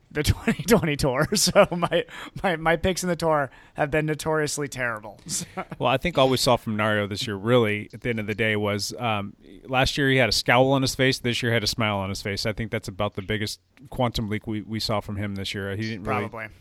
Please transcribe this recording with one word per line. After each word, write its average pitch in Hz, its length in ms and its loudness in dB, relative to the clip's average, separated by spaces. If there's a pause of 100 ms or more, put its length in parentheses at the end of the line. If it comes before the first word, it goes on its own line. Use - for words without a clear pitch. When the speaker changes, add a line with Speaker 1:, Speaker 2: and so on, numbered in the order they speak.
(100)
Speaker 1:
the 147 120 -2
<laughs> - 0 -
twenty - 400 -4
twenty 165 340 4
Tour, 135 340 0
<laughs> - 40 0
so 190 380 6
my, 170 320 0 (380)
my, 185 140 0
my 160 200 2
picks 180 260 -2
in 180 60 -2
the 170 80 0
Tour 156 340 2 (240)
have 147 160 -2
been 156 160 2
notoriously 151 640 -2
terrible. 110 560 -6
<laughs> - 40 -14
So. - 160 -6 (340)
Speaker 2:
Well, 127 120 2
I 131 80 4
think 175 200 -2
all 135 120 8
we 127 80 4
saw 123 180 4
from 110 220 -4
Nairo 107 300 2
this 98 180 -6
year, 104 100 -2
really, 104 560 2
at 120 100 -16
the 127 80 -2
end 113 100 -2
of 104 60 -6
the 107 80 -2
day, 110 220 2
was, 104 420 -2
um, 107 360 -2 (300)
last 127 340 0
year 139 120 2
he 131 60 4
had 123 140 4
a - 20 -2
scowl 131 400 4
on 135 100 4
his 127 120 -2
face, 131 240 2
this 117 240 -2
year 120 100 0
had 113 100 2
a 107 40 -4
smile 107 320 0
on 95 100 -4
his 98 140 -6
face. 98 240 -4
I 110 80 0
think 113 160 -6
that's - 180 -4
about 104 260 -4
the 104 80 -6
biggest 104 380 -4 (300)
quantum 117 400 -2
leap 107 160 -6
we, 107 160 -4
we 107 180 -6
saw 104 200 -2
from 104 160 -8
him 101 180 -4
this 98 200 -6
year. 98 220 -4
He 107 60 -4
didn't 110 220 -6
really 120 240 -2
Speaker 1:
Probably. 113 180 -10 (140)